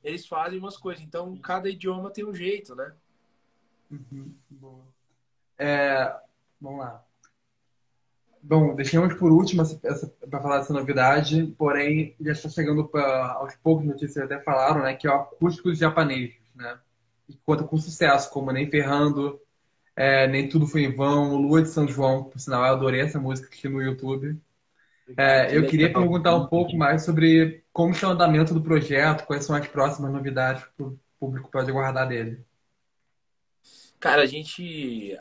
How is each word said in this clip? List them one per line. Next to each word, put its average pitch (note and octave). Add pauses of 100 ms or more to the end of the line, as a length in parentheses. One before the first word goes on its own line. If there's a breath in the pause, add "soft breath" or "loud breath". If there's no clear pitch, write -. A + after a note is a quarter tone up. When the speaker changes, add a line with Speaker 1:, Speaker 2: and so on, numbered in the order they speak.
Speaker 1:
eles D#3+
fazem E3+
umas G3
coisas. E3+
Então, F3
cada F#3
idioma F#3+
tem G#3
um G3+
jeito, F#3
né? C3+ (960)
Speaker 2:
Uhum, C#3 (160)
boa. C3 (720)
É, C#3 (460)
vamos C#3
lá. A#2 (1400)
Bom, D3
deixamos E3
por E3+
último F3+
essa, D#3
essa, -
pra C#3
falar C#3
dessa C#3
novidade, C#3+
porém, D3
já D3+
está D3+
chegando D3+
pra, C3
aos C3+
poucos, D#3+
notícias C#3+
até C#3
falaram, C#3
né, C3
que C3
é D3
o C#3
acústico -
dos D#3+
japoneses, C#3+ (180)
né? A#2+ (500)
E D3 (100)
conta D3+
com D#3+
sucesso, D3+
como C3+
Nem C#3+
Ferrando, C#3+ (580)
É, C3+
Nem C3+
Tudo D3+
Foi D3+
em C3
Vão, C#3+
Lua D3
de D#3+
São D3
João, C3+
por -
sinal, B2+
eu C3
adorei C3
essa D3+
música C3
aqui -
no C3+
YouTube. C3+ (760)
É, C3+
Speaker 1:
Que C3+
Speaker 2:
eu D#3+
queria D#3+
Speaker 1:
legal. F3+
Speaker 2:
perguntar E3+
um F3
pouco E3+
mais D#3
sobre D#3+
como F3
está F#3
o F#3
andamento D#3+
do D#3
projeto, D3+
quais C#3+
são D3
as D3
próximas C3+
novidades C3 (120)
que D3
o C3+ (200)
público C3+
pode C3
aguardar C3
dele. A#2 (1600 soft breath)
Speaker 1:
Cara, D3
a C#3
gente, C#3+